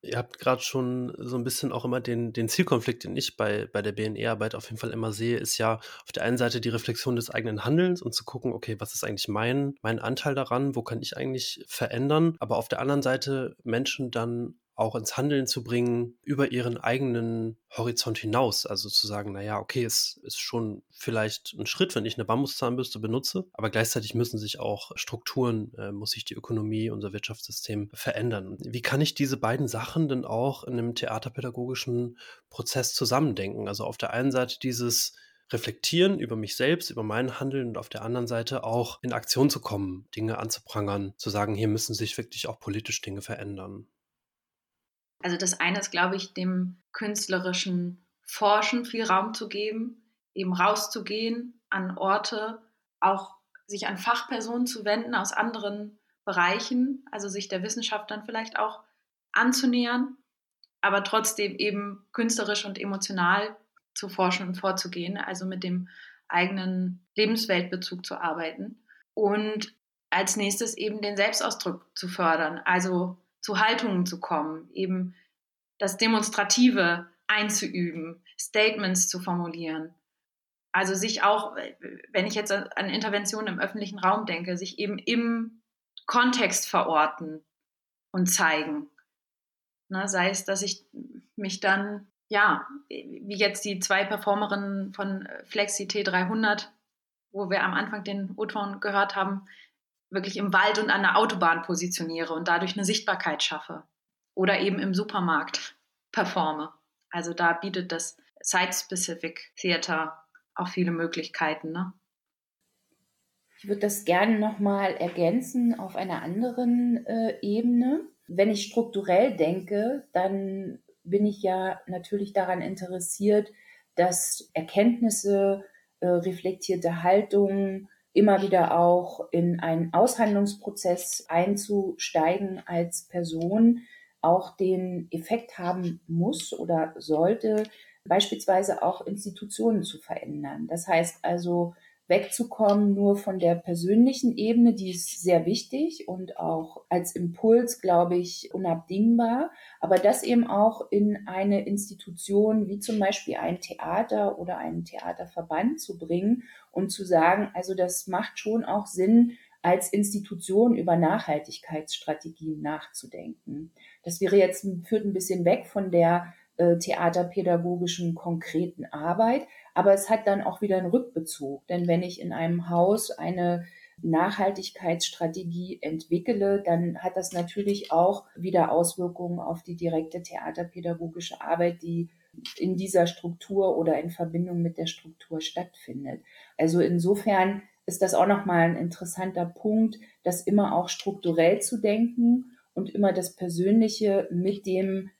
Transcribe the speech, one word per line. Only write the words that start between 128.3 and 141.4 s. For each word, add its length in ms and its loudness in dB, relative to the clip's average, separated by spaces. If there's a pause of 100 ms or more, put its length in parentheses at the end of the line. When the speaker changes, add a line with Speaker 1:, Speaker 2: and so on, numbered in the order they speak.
Speaker 3:
wieder 360 4
auch 540 4
in 260 2
einen 340 0
Aushandlungsprozess 1400 2
einzusteigen 1400 0
als 440 -4
Person, 720 4 (380)
auch 360 4
den 540 0
Effekt 480 -4
haben 480 -2
muss 460 0
oder 440 0
sollte, 680 2 (400)
beispielsweise 800 2
auch 220 0
Institutionen 800 -2
zu 160 -8
verändern. 720 -8
Das 180 -4
heißt 380 2
also, 500 0 (320)